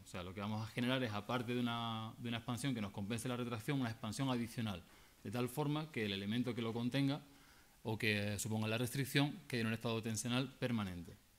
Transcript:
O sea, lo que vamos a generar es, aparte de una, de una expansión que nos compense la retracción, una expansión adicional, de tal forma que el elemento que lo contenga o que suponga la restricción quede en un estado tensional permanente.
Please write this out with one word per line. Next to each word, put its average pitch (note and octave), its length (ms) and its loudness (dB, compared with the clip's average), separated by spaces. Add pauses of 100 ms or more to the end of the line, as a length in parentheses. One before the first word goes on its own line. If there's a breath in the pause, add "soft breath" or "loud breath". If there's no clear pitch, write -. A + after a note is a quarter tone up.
O - 20 -20
sea, - 140 -6
lo F#2 140 -6
que G#2+ 40 -6
vamos G#2+ 220 -2
a A2 60 -4
generar B2+ 360 2
es, A2+ 80 0
aparte A#2+ 440 0
de B2 40 2
una, A#2 600 -2
de A#2+ 100 -4
una A#2 80 -2
expansión B2 380 0
que A2+ 60 0
nos G2 100 -2
compense G#2+ 360 -2
la B2 80 0
retracción, A#2+ 460 0
una A#2+ 80 2
expansión A2+ 400 -2
adicional, A2+ 540 0 (400 loud breath)
de A#2 80 -6
tal B2 180 0
forma D3+ 420 0
que A2 140 0
el G2+ 80 2
elemento A2 400 2
que A2+ 80 -2
lo A#2 100 0
contenga C#3 540 2 (560 loud breath)
o A2 160 0
que G#2 400 2
suponga A2 300 0
la A2 100 2
restricción C#3 720 2
quede B2 140 0
en A2+ 60 2
un A2 60 2
estado A2+ 300 0
tensional A#2+ 560 0
permanente. G2+ 580 -2 (220)